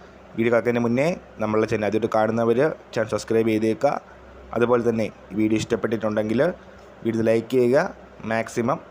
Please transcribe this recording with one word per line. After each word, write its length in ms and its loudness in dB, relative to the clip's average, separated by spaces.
വീഡിയോ 180 0
കടക്കുന്നതിന് 320 2
മുന്നേ 220 0
നമ്മളുടെ 280 0
ചാനൽ 160 -2
ആദ്യമായിട്ട് 300 -2
കാണുന്നവർ 420 2
ചാനൽ 200 -2
സബ്സ്ക്രൈബ് 400 0
ചെയ്തേക്കുക. 400 0
അതുപോലെ 320 2
തന്നെ 180 0
ഈ 80 -4
വീഡിയോ 240 2
ഇഷ്ടപ്പെട്ടിട്ടുണ്ടെങ്കിൽ 800 -2
വീഡിയോ 240 0
ലൈക്ക് 240 0
ചെയ്യുക, 320 4
മാക്സിമം 440 -2